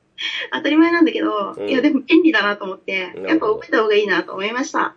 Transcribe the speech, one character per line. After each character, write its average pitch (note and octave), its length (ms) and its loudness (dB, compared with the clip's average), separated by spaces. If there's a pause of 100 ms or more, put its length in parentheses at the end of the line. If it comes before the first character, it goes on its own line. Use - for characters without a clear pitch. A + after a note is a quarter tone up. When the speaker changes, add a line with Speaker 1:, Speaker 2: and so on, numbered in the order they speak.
(520)
Speaker 1:
当 - 100 -4
た C#4+ 60 -2
り D4+ 80 2
前 E4 160 6
な E4+ 100 2
ん - 20 8
だ - 80 4
け A3 100 -4
ど、 G#3+ 340 -4
Speaker 2:
う G3 80 -8
ん。 G#3 40 -4
Speaker 1:
い A#3 40 -2
や、 B3+ 100 2
で D4 80 4
も C4+ 100 0
便 E4+ 220 4
利 D#4+ 100 4
だ G#3+ 100 2
な G3+ 140 0
と G3+ 80 -12
思 F#3+ 100 -6
っ - 40 -12
て、 G3 220 -6
Speaker 2:
な F3+ 60 -6
る F3 80 -14
ほ - 60 -12
ど。 F#3+ 80 -6
Speaker 1:
や D#4 80 2
っ - 20 0
ぱ A4+ 80 -2
覚 G#4+ 220 -2
え - 20 -20
た A#3+ 120 2
方 G#3+ 60 0
が G#3+ 60 4
い G#3+ 100 4
い - 20 -2
な F3+ 180 0
と - 80 -14
思 F#3+ 120 -6
い A3 80 -4
ま B3+ 120 -4
し - 80 -10
た。 G3+ 240 -4